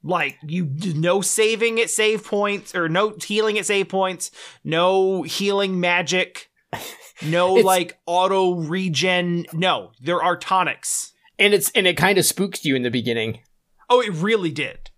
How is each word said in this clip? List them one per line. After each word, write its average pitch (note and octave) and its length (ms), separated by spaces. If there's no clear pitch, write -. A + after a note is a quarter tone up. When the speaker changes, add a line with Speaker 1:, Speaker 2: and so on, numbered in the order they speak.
Speaker 1:
Like, D3+ 340
you, E3 240
no F3 260
saving A3+ 600
at A3+ 100
save G#3+ 340
points, G3+ 500
or E3+ 140
no G#3 360
healing G#3+ 340
at G3 80
save G3 220
points, F#3+ 420
no F#3 580
healing G3 580
magic, F3 720
no, F3+ 340
Speaker 2:
<laughs> - 20
It's A3 60
Speaker 1:
like, F#3 420
auto F#3 480
regen. F3 1000
No, D#3+ 480
there E3+ 220
are F3 140
tonics. - 760
Speaker 2:
And G3+ 160
it's, F#3+ 160
and G3 160
it F3 100
kinda F#3 260
spooks - 420
you C3+ 120
in B2 60
the B2 80
beginning. A2+ 500
Speaker 1:
Oh, B3 120
it G#3+ 120
really F3+ 380
did. - 480